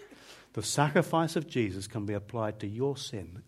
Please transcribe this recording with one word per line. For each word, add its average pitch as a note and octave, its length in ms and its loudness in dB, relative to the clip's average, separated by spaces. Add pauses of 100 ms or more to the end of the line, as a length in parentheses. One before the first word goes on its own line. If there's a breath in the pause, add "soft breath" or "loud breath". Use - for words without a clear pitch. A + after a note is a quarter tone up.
(540 loud breath)
The A2 100 -2
sacrifice D#3 720 4
of D#3+ 120 0
Jesus G2 400 0
can G2+ 180 -4
be G#2 80 0
applied G#2+ 460 -4
to G#2+ 80 -6
your B2+ 280 -2
sin, F2+ 520 -10